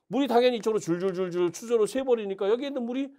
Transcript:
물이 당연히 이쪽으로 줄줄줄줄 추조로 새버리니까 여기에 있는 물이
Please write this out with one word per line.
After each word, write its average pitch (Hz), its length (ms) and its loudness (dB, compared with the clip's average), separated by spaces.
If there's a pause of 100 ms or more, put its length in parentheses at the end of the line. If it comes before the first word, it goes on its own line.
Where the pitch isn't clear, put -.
물이 254 200 0
당연히 240 300 4
이쪽으로 214 200 0
줄줄줄줄 175 760 0
추조로 226 340 0
새버리니까 214 640 -2
여기에 247 180 0
있는 269 160 -4
물이 262 240 -4 (100)